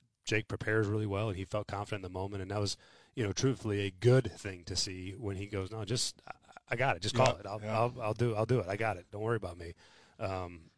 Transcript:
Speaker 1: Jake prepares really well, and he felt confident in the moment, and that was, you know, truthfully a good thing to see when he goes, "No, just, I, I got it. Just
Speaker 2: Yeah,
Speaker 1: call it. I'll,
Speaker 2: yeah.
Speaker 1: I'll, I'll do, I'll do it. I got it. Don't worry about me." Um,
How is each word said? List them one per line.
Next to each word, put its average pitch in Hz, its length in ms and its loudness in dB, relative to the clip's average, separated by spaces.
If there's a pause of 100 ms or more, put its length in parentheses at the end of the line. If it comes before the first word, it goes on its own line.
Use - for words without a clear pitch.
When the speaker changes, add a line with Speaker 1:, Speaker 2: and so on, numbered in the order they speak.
(240)
Speaker 1:
Jake 107 240 2
prepares 107 380 2
really 107 200 0
well, 101 220 0
and 95 80 -2
he 95 80 -4
felt 104 220 -4
confident 101 380 -6
in 90 80 -8
the 92 60 -6
moment, 98 240 -4
and 95 80 -6
that 104 100 2
was, 101 160 0 (400)
you 123 80 2
know, 98 80 2
truthfully 104 540 0
a 98 40 -2
good 120 480 6
thing 90 280 -10
to 92 100 -6
see 92 420 -4
when 98 180 -4
he 101 100 -6
goes, 98 260 -4
"No, 110 120 -6
just, 113 440 -2
I, - 40 -12 (380)
I 123 60 2
got 123 200 2
it. 82 60 -10
Just 107 140 -2
Speaker 2:
Yeah, 120 80 8
Speaker 1:
call 127 120 4
it. - 100 -12
I'll, 101 160 -6
Speaker 2:
yeah. 110 180 0
Speaker 1:
I'll, 120 200 2
I'll 110 140 0
do, 120 220 2
I'll 110 100 2
do 123 140 4
it. 87 80 -4
I 101 80 0
got 107 200 0
it. 87 140 -14
Don't 104 120 -8
worry 113 140 0
about 90 220 -8
me." 87 140 -10 (480)
Um, 92 400 -4 (180)